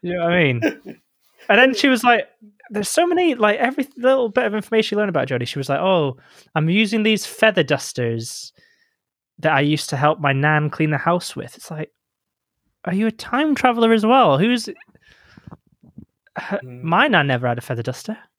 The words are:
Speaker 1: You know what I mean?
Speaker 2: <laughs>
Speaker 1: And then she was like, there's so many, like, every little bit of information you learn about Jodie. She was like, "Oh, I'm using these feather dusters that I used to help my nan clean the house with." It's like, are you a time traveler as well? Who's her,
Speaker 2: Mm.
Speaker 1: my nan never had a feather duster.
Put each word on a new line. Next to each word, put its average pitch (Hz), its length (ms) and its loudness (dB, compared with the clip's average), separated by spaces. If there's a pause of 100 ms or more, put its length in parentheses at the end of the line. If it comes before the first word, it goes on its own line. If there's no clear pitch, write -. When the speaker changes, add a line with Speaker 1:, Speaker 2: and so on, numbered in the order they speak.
Speaker 1:
You 175 120 -6
know 175 100 -2
what 170 100 2
I 180 100 4
mean? 123 180 0
Speaker 2:
<laughs> - 400 -6 (480)
Speaker 1:
And 202 80 6
then 254 180 4
she 285 120 0
was 254 160 2
like, 240 240 2 (440)
there's 208 180 -4
so 349 180 2
many, 349 280 2
like, 208 220 2
every 262 380 -2
little 254 320 2
bit 247 180 -2
of 208 80 -4
information 214 440 -2
you - 20 0
learn 208 80 0
about 139 220 -2
Jodie. 120 180 -2
She - 120 -8
was 135 100 -8
like, 143 100 0
"Oh, 160 380 0 (380)
I'm 156 140 0
using 214 340 0
these 214 220 0
feather 196 380 0
dusters 117 880 -6 (880)
that 156 140 0
I 139 80 4
used 147 300 -2
to 156 40 -6
help 147 240 0
my 143 140 0
nan 151 360 2
clean 151 220 -2
the 143 60 -2
house 170 400 -4
with." - 180 -12
It's - 160 -20
like, 156 220 -12 (920)
are 180 100 -6
you 208 140 0
a 220 40 -2
time 269 440 -2
traveler 233 380 2
as 214 120 2
well? 226 320 6
Who's 233 300 0 (1700)
her, - 260 -8
Speaker 2:
Mm. 127 220 -16
Speaker 1:
my 180 240 2
nan 170 200 2
never 127 200 0
had 120 100 -2
a 123 40 -10
feather 117 200 -6
duster. 131 360 -10 (220)